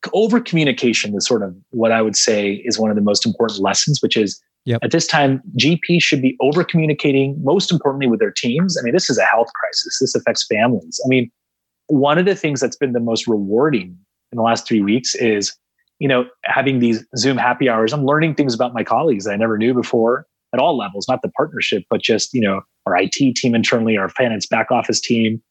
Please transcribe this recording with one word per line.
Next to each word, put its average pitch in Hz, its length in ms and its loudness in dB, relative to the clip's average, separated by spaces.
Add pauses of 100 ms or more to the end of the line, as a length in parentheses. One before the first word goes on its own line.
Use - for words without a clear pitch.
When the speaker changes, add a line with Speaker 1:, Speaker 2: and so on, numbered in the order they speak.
(140)
Speaker 1:
over 214 260 4
communication 127 760 0
is 92 100 -2
sort 113 180 0
of 92 120 -10 (160)
what 113 200 0
I 113 100 2
would 110 140 0
say 104 500 0
is 113 140 -4
one 110 100 0
of 104 60 0
the 107 60 2
most 101 240 2
important 110 340 -2
lessons, 98 420 0
which - 140 0
is 104 260 0 (240)
Speaker 2:
Yep. 117 160 0
Speaker 1:
at - 100 -2
this 165 140 2
time, 135 360 2 (160)
G 143 180 4
Ps 175 300 2
should 139 160 2
be 131 180 0
over 151 240 2
communicating, 147 800 2
most 156 260 2
importantly 139 380 0
with 110 140 2
their 101 100 0
teams. 160 460 -2
I - 40 -6
mean, 120 120 -2
this 180 160 2
is 123 80 0
a - 80 2
health 113 280 2
crisis. - 460 -6
This 131 160 -2
affects - 320 -2
families. 110 560 0
I 127 60 -2
mean, 127 200 2 (580)
one 143 300 2
of 185 60 2
the 196 100 2
things 143 280 -2
that's 123 160 -4
been 131 160 -2
the 120 80 0
most 113 260 -2
rewarding 104 720 0 (340)
in 120 60 -10
the 117 40 -2
last 117 240 0
three 110 160 2
weeks 110 340 0
is, 107 380 0 (460)
you 147 80 -2
know, 123 200 0 (180)
having 135 340 0
these 117 260 0 (120)
Zoom 127 180 0
happy 123 320 0
hours. 113 240 2
I'm 147 140 -2
learning 151 300 2
things 135 200 0
about 123 180 -2
my 113 120 -4
colleagues 123 400 0
that 104 60 -4
I 101 40 -4
never 110 220 0
knew 113 160 2
before 123 540 0 (260)
at 123 80 0
all 151 160 2
levels, 101 320 -8
not 131 140 0
the 110 80 -4
partnership, 131 580 -4
but 107 120 0
just, - 320 0
you 131 60 0
know, 98 220 0 (240)
our 92 100 0
I 92 160 2
T 135 220 2
team 117 220 0
internally, 113 420 0
our 95 100 -2
finance 113 380 -2
back - 260 -2
office 117 300 0
team. 113 500 0